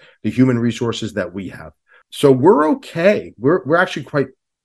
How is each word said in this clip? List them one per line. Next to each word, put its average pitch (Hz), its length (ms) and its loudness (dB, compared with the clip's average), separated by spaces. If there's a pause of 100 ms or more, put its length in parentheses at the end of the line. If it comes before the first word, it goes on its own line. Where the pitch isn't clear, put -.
(240)
the 110 60 -4
human 120 300 2
resources 113 540 -4
that 90 200 -6
we 95 160 -10
have. 80 220 -18 (400)
So 139 200 4
we're 208 400 4
okay. 165 680 -2
We're, 147 280 0
we're 156 120 0
actually 180 260 -2
quite 135 240 -4 (380)